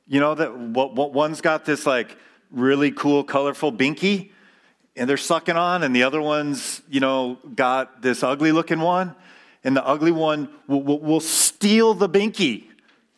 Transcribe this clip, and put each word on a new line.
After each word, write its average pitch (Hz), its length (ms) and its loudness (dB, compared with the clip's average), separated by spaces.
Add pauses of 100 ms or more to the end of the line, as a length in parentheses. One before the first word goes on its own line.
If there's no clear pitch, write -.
You 139 100 0
know, 147 160 2
that 143 220 -4
what, 120 400 -4
what 143 160 -2
one's 151 280 0
got 156 260 0
this, 147 200 -2
like, 123 300 -2 (340)
really 135 400 2
cool, 143 320 2
colorful 139 500 -2
binky, 180 600 -2 (640)
and 127 120 -2
they're 139 80 2
sucking 165 400 -2
on, 175 280 0
and 127 100 0
the 123 80 4
other 139 180 0
one's, 147 680 -4
you 135 100 -4
know, 131 400 -2 (160)
got 127 480 -2
this 123 200 0
ugly-looking 156 580 0
one, 180 340 -2 (500)
and 135 120 2
the 131 80 0
ugly 151 280 2
one 156 360 -2 (200)
will, 139 140 0
will, 147 180 0
will 156 200 0
steal 220 720 2
the 185 140 0
binky 196 600 0 (500)